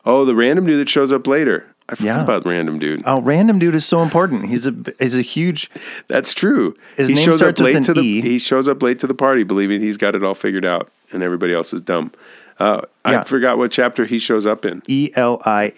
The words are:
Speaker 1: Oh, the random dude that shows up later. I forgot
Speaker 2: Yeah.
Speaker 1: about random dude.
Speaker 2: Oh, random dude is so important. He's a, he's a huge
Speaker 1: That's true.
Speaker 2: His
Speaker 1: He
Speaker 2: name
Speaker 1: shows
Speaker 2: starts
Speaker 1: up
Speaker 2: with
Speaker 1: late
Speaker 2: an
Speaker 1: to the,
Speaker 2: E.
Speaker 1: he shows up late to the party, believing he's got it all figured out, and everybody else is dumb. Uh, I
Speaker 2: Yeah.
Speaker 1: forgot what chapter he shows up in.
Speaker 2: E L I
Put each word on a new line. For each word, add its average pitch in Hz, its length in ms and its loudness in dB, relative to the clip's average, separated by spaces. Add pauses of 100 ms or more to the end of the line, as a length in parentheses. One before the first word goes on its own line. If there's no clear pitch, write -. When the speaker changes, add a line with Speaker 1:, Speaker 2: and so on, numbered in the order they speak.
Speaker 1:
Oh, 131 200 4
the 127 100 4
random 143 300 4
dude 151 140 2
that 139 100 -2
shows 139 220 2
up 131 160 0
later. 135 380 0 (240)
I 120 60 -12
forgot 110 220 -2
Speaker 2:
Yeah. 156 60 0
Speaker 1:
about 120 220 0
random 82 340 -2
dude. 76 260 -4
Speaker 2:
Oh, 131 160 0
random 180 380 4
dude 170 160 2
is 151 100 0
so 170 180 2
important. 165 420 0
He's 120 220 -2
a, 127 60 -2 (260)
he's 127 180 0
a 123 60 0
huge 160 460 -4 (380)
Speaker 1:
That's - 280 -2
true. 196 400 2 (200)
Speaker 2:
His 135 140 2
Speaker 1:
He 135 60 4
Speaker 2:
name 151 100 4
Speaker 1:
shows 165 120 4
Speaker 2:
starts 175 220 4
Speaker 1:
up 131 60 4
Speaker 2:
with 127 80 4
Speaker 1:
late 160 40 4
Speaker 2:
an 135 60 2
Speaker 1:
to 165 100 2
the, 147 80 2
Speaker 2:
E. 110 200 0
Speaker 1:
he 120 180 0
shows 135 280 0
up 135 160 -2
late 123 160 0
to 135 80 -4
the 131 80 -2
party, 131 280 2
believing 98 380 -2
he's 107 160 -4
got 101 180 0
it 98 80 -4
all 95 120 -2
figured 95 300 -4
out, 87 240 -2 (220)
and 92 120 -6
everybody 90 300 -2
else 85 200 -4
is 87 80 -6
dumb. 85 300 -4 (480)
Uh, 104 220 0 (240)
I - 80 0
Speaker 2:
Yeah. 113 100 0
Speaker 1:
forgot 123 340 0
what 120 140 0
chapter 123 340 0
he 113 140 -4
shows 107 260 0
up 107 200 -2
in. 90 220 -8
Speaker 2:
E 139 280 0
L 120 300 0
I 104 320 0